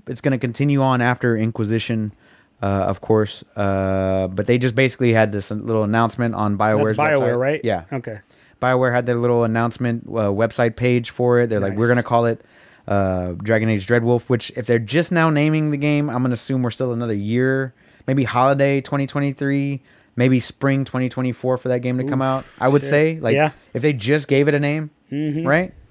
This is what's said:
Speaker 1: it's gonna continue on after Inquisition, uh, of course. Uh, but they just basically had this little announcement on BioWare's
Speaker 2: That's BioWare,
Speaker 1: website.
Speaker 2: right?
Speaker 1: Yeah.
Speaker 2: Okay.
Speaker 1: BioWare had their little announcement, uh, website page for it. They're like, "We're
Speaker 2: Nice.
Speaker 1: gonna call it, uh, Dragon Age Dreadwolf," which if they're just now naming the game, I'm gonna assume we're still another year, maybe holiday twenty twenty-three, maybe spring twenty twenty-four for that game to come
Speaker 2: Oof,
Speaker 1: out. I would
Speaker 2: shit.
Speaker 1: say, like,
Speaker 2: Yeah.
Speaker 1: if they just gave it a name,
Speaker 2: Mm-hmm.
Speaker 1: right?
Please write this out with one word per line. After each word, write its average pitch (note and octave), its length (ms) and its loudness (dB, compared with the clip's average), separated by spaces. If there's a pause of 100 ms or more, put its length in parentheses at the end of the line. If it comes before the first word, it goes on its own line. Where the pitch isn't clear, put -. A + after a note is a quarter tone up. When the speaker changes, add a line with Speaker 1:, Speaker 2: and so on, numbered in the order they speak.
Speaker 1:
it's B2+ 140 -10
gonna C3+ 180 0
continue C#3 440 0
on C3 180 2
after A#2+ 360 2
Inquisition, A2 760 -2 (500)
uh, G2+ 40 -2
of G2 340 0
course. G#2+ 420 0 (140)
Uh, F#2+ 720 0
but F#2+ 180 -4
they B2 120 2
just B2 160 0
basically B2 400 2
had G#2+ 180 4
this G2+ 180 -6
little G#2+ 340 -2
announcement A2+ 500 0
on G#2 240 -2
BioWare's G#2+ 380 2
Speaker 2:
That's D3+ 220 0
BioWare, B2 160 0
Speaker 1:
website. A#2+ 40 0
Speaker 2:
right? C#3+ 260 -2
Speaker 1:
Yeah. F#2 280 -2
Speaker 2:
Okay. A#2 260 -10 (420)
Speaker 1:
BioWare B2+ 320 2
had B2 140 0
their B2 100 0
little A#2+ 280 2
announcement, A#2 640 -2
uh, A2 220 -2
website A2 480 0
page B2 340 0
for B2 300 2
it. A#2+ 80 2
They're G#2+ 120 0
like, G2 160 -2
"We're A#2 120 2
Speaker 2:
Nice. B2 60 4
Speaker 1:
gonna B2 80 2
call A#2 240 2
it, A#2 160 -2 (440)
uh, F#2 460 0 (100)
Dragon A2 280 2
Age G2 160 0
Dreadwolf," A#2 380 2
which - 300 -2
if A#2 120 -8
they're A#2+ 120 4
just C#3+ 340 -2
now E3 180 4
naming D3+ 400 2
the C#3+ 80 -2
game, D3 320 0
I'm B2 100 -4
gonna B2+ 140 0
assume C3 280 -4
we're A#2+ 100 0
still B2 200 -4
another A#2 220 -4
year, B2 580 0 (340)
maybe C3+ 180 2
holiday C#3 580 2
twenty C#3 240 -4
twenty-three, C#3 720 -4 (340)
maybe B2+ 260 2
spring C3+ 440 -2
twenty B2+ 240 -4
twenty-four B2+ 480 -4
for B2+ 120 -8
that B2 100 0
game B2 180 -4
to C3 80 -4
come C3+ 160 -2
Speaker 2:
Oof, C3 60 -2
Speaker 1:
out. C3 180 -2 (160)
I B2 80 2
would C#3+ 140 4
Speaker 2:
shit. C#3 80 -8
Speaker 1:
say, D#3+ 280 2
like, B2+ 160 0
Speaker 2:
Yeah. D3 180 2 (200)
Speaker 1:
if B2 80 -4
they D3 140 2
just C3+ 340 0
gave C#3+ 180 4
it D3+ 60 2
a C#3+ 80 0
name, D3 300 -4 (200)
Speaker 2:
Mm-hmm. D3+ 380 -4
Speaker 1:
right? E3+ 240 0 (180)